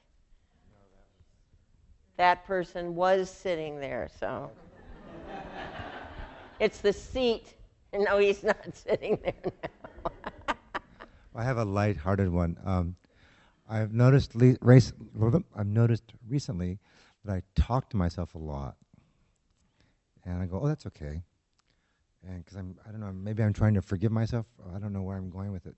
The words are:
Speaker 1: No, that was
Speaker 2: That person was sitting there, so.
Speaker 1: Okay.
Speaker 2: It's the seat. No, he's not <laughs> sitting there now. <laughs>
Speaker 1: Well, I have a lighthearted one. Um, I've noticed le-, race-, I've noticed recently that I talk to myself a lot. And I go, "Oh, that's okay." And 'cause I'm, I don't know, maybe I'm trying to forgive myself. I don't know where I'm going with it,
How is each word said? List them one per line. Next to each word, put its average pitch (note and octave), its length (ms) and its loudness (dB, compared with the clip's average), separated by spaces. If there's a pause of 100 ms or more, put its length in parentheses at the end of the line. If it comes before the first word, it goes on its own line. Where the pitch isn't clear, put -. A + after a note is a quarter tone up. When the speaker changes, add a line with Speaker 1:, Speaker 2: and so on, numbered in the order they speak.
(720)
Speaker 1:
No, G2+ 60 -20
that G2 220 -20
was F#2+ 80 -20 (1120)
Speaker 2:
That F3 280 4
person F3 500 -4
was F#3 340 2
sitting D#3 500 -6
there, B2+ 300 -6 (100)
so. B2 320 -8 (800)
Speaker 1:
Okay. - 560 -12 (760)
Speaker 2:
It's - 220 -2
the G3+ 120 0
seat. A#3 600 -4 (380)
No, G3+ 240 2
he's G3+ 260 2
not G3+ 220 0
<laughs> E3+ 100 -14
sitting G3 480 -2
there - 100 -4 (120)
now. F#3 60 -6 (600)
<laughs> - 440 -8 (800)
Speaker 1:
Well, A#2 100 -6
I B2 40 -2
have C3 100 0
a A#2 80 0
lighthearted G2 640 0
one. E2+ 340 0
Um, F2+ 320 -2 (720)
I've A2 260 -4
noticed B2 420 6
le-, B2+ 260 8
race-, B2 320 10 (600)
I've G#2 140 -4
noticed A2+ 460 2 (160)
recently F#2+ 500 -6 (460)
that G2+ 80 -4
I F2+ 100 -4 (120)
talk - 340 0
to - 80 -4
myself F2 380 -2
a - 20 -14
lot. C#2+ 400 -8 (1500)
And F2+ 180 -6
I F#2 40 -4
go, F#2 160 -6
"Oh, C#3+ 80 0
that's D3+ 160 -6
okay." D2+ 360 -10 (1040)
And F2+ 200 -14
'cause F#2 100 -20
I'm, F#2 320 -12
I A2 40 -16
don't G#2+ 100 -14
know, G2+ 100 -10
maybe G2+ 320 -4
I'm G#2+ 80 4
trying G#2+ 220 4
to F#2+ 80 4
forgive G#2 320 0
myself. A2+ 320 0 (280)
I G2 60 -10
don't G#2 140 -8
know G2 80 -4
where F#2+ 160 -6
I'm F#2+ 120 -8
going F#2+ 220 -8
with F#2 140 -10
it, D2+ 120 -16